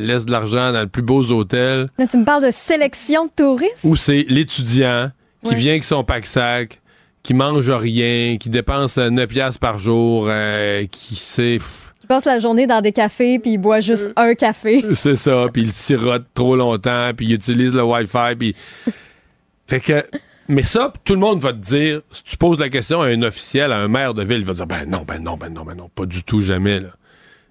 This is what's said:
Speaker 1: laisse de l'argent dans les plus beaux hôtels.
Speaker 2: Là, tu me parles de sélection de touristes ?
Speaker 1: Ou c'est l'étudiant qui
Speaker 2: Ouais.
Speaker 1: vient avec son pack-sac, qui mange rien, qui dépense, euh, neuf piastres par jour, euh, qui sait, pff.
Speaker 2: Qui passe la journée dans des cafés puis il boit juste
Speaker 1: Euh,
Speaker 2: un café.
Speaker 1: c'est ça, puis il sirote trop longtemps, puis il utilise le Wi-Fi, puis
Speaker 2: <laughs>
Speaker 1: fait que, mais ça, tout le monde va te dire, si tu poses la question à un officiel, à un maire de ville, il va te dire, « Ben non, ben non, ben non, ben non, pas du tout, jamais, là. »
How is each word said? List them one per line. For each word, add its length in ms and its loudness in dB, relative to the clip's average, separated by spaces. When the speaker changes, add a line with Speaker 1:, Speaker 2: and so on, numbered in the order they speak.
Speaker 1:
laisse 180 0
de 80 -2
l'argent 400 0
dans 100 0
les 40 -2
plus 160 -4
beaux 280 4
hôtels. 580 0
Speaker 2:
Là, 80 2
tu 100 0
me 80 4
parles 220 2
de 60 4
sélection 760 0
de 100 -6
touristes ? 480 2
Speaker 1:
Ou 120 4
c'est 320 2
l'étudiant 800 0
qui 60 -2
Speaker 2:
Ouais. 60 0
Speaker 1:
vient 160 2
avec 120 -2
son 200 -2
pack-sac, 760 -4
qui 120 0
mange 360 2
rien, 680 0
qui 120 -10
dépense, 480 -2
euh, 120 2
neuf 180 2
piastres 320 -2
par 180 -2
jour, 500 2
euh, 640 -2
qui 260 -14
sait, 420 0
pff. 420 -14
Speaker 2:
Qui 80 -20
passe 160 2
la 160 2
journée 260 2
dans 140 2
des 120 0
cafés 460 2
puis 140 -2
il 60 0
boit 220 2
juste 260 0
Speaker 1:
Euh, 120 4
Speaker 2:
un 40 4
café. 500 2
Speaker 1:
c'est 220 2
ça, 360 2
puis 100 0
il 100 0
sirote 520 0
trop 220 4
longtemps, 600 0
puis 100 -4
il 60 2
utilise 420 0
le 80 4
Wi-Fi, 560 0
puis 160 -2
Speaker 2:
<laughs> 800 -16
Speaker 1:
fait 140 -2
que, 240 0
mais 140 2
ça, 300 0
tout 100 0
le 60 0
monde 200 2
va 120 -2
te 60 -8
dire, 420 -2
si 100 -18
tu 140 -10
poses 240 2
la 100 0
question 320 -2
à 60 2
un 140 2
officiel, 500 -2
à 60 0
un 100 -2
maire 260 0
de 100 -4
ville, 140 -2
il 60 -4
va 80 -4
te 60 -6
dire, « 100 -8
Ben 200 -8
non, 180 -6
ben 160 -10
non, 140 -8
ben 160 -14
non, 120 -14
ben 100 -14
non, 200 -18
pas 120 -8
du 160 -8
tout, 180 0
jamais, 400 0
là. » 80 -14